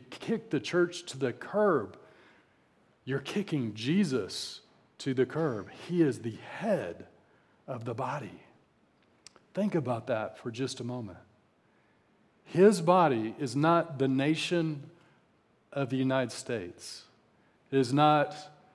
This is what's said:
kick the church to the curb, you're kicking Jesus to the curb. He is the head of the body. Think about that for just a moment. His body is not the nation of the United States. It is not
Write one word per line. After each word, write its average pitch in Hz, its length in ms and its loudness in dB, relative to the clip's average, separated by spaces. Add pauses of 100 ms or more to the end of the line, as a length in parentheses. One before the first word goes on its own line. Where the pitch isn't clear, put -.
(100)
kick - 400 -4
the 143 100 0
church 170 460 0
to 135 120 -10
the 131 140 0
curb, 160 680 0 (1080)
you're 135 140 -2
kicking 139 520 -2
Jesus 127 880 0 (380)
to 131 160 -4
the 127 100 4
curb. 127 440 -2 (200)
He 170 140 2
is 123 160 4
the 113 180 -8 (220)
head 151 480 -2 (600)
of 120 200 -10
the 120 80 -6
body. 123 460 -8 (1120)
Think 190 200 0
about 120 340 -2
that 110 280 -4
for - 140 -10
just 127 300 -6
a 117 40 -8
moment. 117 340 -10 (1300)
His 185 380 6
body 147 560 4
is 127 180 -6
not 160 420 2
the 135 100 2
nation 151 760 0 (880)
of 139 160 -2
the 131 80 -2
United 131 360 0
States. - 720 -10 (640)
It 135 80 2
is 127 140 4
not 147 440 6 (380)